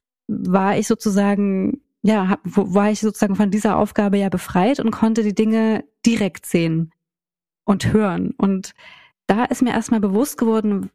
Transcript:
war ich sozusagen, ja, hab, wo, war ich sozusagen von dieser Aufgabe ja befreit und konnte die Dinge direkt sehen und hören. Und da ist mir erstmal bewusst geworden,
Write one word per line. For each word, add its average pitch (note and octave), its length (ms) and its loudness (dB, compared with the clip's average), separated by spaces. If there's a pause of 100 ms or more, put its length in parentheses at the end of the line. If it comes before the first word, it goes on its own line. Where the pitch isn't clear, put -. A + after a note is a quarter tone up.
(280)
war G3 500 0
ich A3 80 0
sozusagen, G3+ 960 0 (220)
ja, G3 260 2
hab, G3+ 160 0
wo, F#3 300 -2
war G3+ 180 2
ich G#3 80 -4
sozusagen G3+ 380 -2
von G3+ 140 2
dieser G#3 260 0
Aufgabe G3+ 400 0
ja G3+ 100 0
befreit F3+ 540 0
und A3+ 100 0
konnte A3 320 0
die G#3 100 0
Dinge A3 520 0 (200)
direkt G#3+ 400 -2
sehen E3 460 0 (720)
und - 300 0
hören. F#3 440 0
Und G3 360 -2 (540)
da A3 180 0
ist - 160 -4
mir A#3+ 100 2
erstmal A3+ 300 -2
bewusst G#3 360 -2
geworden, G#3+ 580 -2